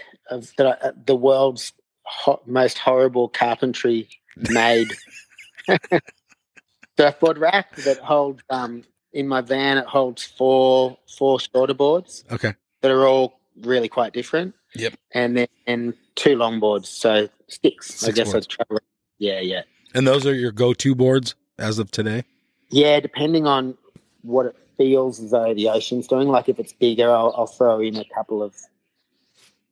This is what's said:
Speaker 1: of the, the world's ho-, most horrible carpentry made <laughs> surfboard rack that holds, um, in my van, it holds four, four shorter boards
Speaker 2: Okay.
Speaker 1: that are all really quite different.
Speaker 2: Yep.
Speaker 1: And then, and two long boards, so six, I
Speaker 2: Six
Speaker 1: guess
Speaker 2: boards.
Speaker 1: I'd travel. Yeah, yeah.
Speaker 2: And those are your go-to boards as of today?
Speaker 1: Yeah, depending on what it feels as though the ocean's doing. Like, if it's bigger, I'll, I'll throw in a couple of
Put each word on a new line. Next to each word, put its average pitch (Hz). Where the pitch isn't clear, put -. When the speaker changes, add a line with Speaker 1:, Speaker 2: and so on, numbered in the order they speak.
Speaker 1:
of 127
the, 131
the 139
world's 135
ho-, -
most 123
horrible 127
carpentry 117
made 117
<laughs> 190
surfboard 151
rack 180
that 139
holds, 143
um, 120
in 139
my 131
van, 135
it 127
holds 127
four, 131
four 135
shorter 131
boards 147
Speaker 2:
Okay. 110
Speaker 1:
that 135
are 131
all 131
really 120
quite 113
different. 165
Speaker 2:
Yep. 110
Speaker 1:
And 120
then, 123
and 120
two 143
long 113
boards, 104
so 107
six, -
I 113
Speaker 2:
Six 110
Speaker 1:
guess 107
Speaker 2:
boards. -
Speaker 1:
I'd -
travel. 107
Yeah, 98
yeah. 92
Speaker 2:
And 131
those 135
are 139
your 123
go-to 123
boards 127
as 107
of 104
today? 110
Speaker 1:
Yeah, 147
depending 151
on 131
what 123
it -
feels 131
as 110
though 113
the 107
ocean's 113
doing. 135
Like, 127
if 120
it's -
bigger, 117
I'll, 117
I'll 117
throw 117
in 110
a 104
couple 110
of 104